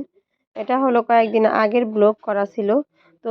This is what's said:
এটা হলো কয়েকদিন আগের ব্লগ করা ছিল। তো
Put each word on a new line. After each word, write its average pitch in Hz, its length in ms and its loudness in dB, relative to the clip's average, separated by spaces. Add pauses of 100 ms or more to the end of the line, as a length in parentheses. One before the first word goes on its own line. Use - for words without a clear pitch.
(560)
এটা 220 220 -4
হলো 254 240 0
কয়েকদিন 226 420 2 (180)
আগের 233 240 0
ব্লগ 214 360 2
করা 202 240 -4
ছিল। 202 220 -6 (560)
তো 233 60 -6